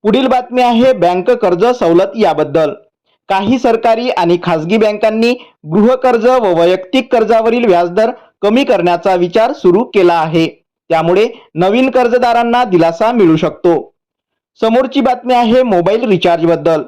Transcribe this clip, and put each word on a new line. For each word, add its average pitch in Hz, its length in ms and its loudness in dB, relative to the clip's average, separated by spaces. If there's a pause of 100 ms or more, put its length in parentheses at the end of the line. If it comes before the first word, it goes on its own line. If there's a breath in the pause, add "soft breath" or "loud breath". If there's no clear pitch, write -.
पुढील 240 240 0
बातमी 247 360 -2
आहे 240 300 2
बँक 180 380 0
कर्ज 208 360 0
सवलत 196 500 0
याबद्दल. 156 540 0 (580)
काही 202 300 0
सरकारी 226 500 0
आणि 175 340 0
खासगी 170 340 -2
बँकांनी 220 580 0 (320 loud breath)
गृहकर्ज 233 600 0
व 233 340 2
वैयक्तिक 185 520 0
कर्जावरील 226 520 0
व्याजदर 180 460 0 (320 loud breath)
कमी 220 220 0
करण्याचा 175 500 0
विचार 202 380 0
सुरू 196 320 2
केला 175 300 0
आहे, 165 320 -2 (420)
त्यामुळे 175 400 0 (260 loud breath)
नवीन 208 360 0
कर्जदारांना 240 760 0
दिलासा 180 480 0
मिळू 175 240 2
शकतो. - 600 -2 (640)
समोरची 254 400 0
बातमी 247 340 -2
आहे 240 280 2
मोबाईल 214 460 0
रिचार्जबद्दल. 165 800 0